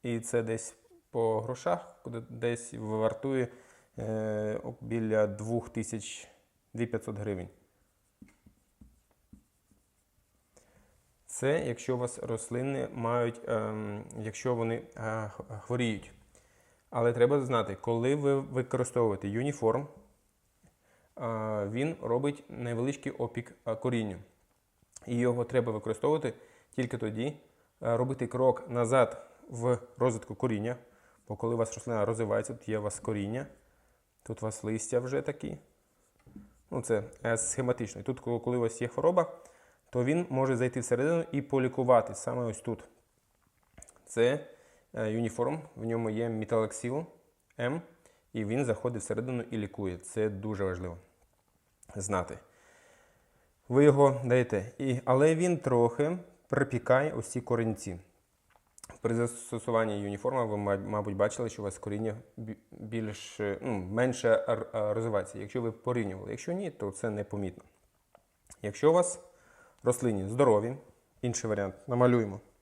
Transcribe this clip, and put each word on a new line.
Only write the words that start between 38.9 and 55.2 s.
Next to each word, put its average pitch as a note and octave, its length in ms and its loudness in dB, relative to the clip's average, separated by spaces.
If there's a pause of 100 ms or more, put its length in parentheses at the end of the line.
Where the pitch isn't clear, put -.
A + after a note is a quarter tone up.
то B2 140 2
він D#3+ 260 2
може C3 260 2
зайти B2+ 240 0
всередину E3 520 2
і C#3 100 0
полікувати B2+ 720 4
саме B2 300 -4
ось A2 160 -4
тут. - 240 -4 (1200)
Це, B2 420 2 (480)
е, A2 180 -2
Юніформ, A#2+ 480 -2 (160)
в A2 80 -10
ньому A#2 260 -2
є A#2 180 -2
металоксил A2+ 760 -2 (560)
М, C#3+ 220 -2 (500)
і A2 120 -4
він A#2 200 0
заходить A#2 380 -2
всередину A#2+ 480 -4
і A2+ 80 -4
лікує. G2+ 400 -4
Це G#2+ 300 -2
дуже G2+ 360 -4
важливо F2+ 320 -4 (960)
знати. F#2+ 440 -2 (1300)
Ви C3+ 160 8
його C#3 400 8
даєте, A#2+ 540 2
і... B2+ 260 0
Але C#3 300 6